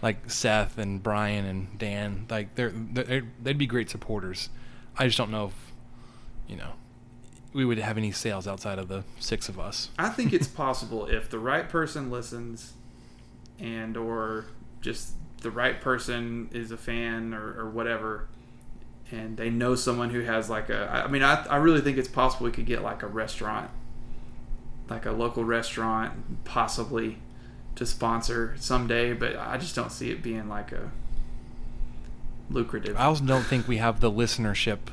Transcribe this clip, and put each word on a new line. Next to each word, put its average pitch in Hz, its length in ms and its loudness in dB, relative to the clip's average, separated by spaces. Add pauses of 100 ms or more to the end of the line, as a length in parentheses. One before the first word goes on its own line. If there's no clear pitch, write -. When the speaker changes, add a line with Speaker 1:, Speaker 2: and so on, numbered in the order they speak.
Speaker 1:
Like 110 280 0
Seth 107 480 4
and 98 240 -2
Brian 104 440 2
and 95 340 -4
Dan. 101 500 -2
Like, 107 260 -4
they're, 117 200 0
they're, 120 480 -2 (180)
they'd 139 160 0
be 143 80 4
great 117 240 0
supporters. 95 600 -4 (480)
I 135 80 4
just 120 120 4
don't 110 140 0
know 107 140 0
if, 95 80 -6 (960)
you 92 80 -8
know, - 140 -6 (840)
we 135 100 4
would 120 140 4
have 107 200 0
any 107 140 2
sales 98 340 -2
outside 98 320 -4
of 92 120 -6
the 95 160 -4 (140)
six - 280 -2
of 95 100 -8
us. - 400 -4
Speaker 2:
I 196 120 2
think 226 240 2
it's 151 140 4
Speaker 1:
<laughs> - 180 -4
Speaker 2:
possible 113 400 0
if 110 240 2
the 113 100 -4
right 147 300 0
person 151 420 -2
listens 117 600 -8 (840)
and 113 380 -6
or 110 520 -2 (340)
just - 300 -4 (300)
the 117 80 -2
right 120 300 2
person 117 720 -2
is 113 200 -6
a 113 60 -8
fan 113 560 -2
or, 107 240 -8
or 110 120 -6
whatever, 110 580 -2 (840)
and 110 260 -6
they 113 120 0
know 120 260 4
someone 120 340 2
who 120 120 0
has, 113 280 0
like, 110 200 0
a, 107 360 0
I - 40 0
mean, 139 140 4
I, 151 220 6
I 143 100 2
really 156 260 8
think 135 160 2
it's 127 120 0
possible 127 360 4
we 117 60 4
could 120 140 2
get, 117 180 2
like, 110 180 -4
a 107 60 -4
restaurant, 107 640 -2 (1160)
like, 113 180 -4
a 110 40 0
local 117 320 2
restaurant 113 1000 0
possibly 113 720 0 (580)
to 123 100 -2
sponsor 117 720 2
someday, 120 540 4
but 120 220 0
I 113 220 -4
just - 180 -4
don't 117 160 -2
see 120 200 -4
it 110 100 -4
being, 110 280 -2
like, 104 220 -4
a - 200 -2 (1600)
lucrative. 107 480 0
Speaker 1:
I 127 80 6
also 147 200 6
don't 131 180 6
think 123 240 2
we 120 100 4
have 113 240 4
the 117 100 10
listenership 107 680 2 (140)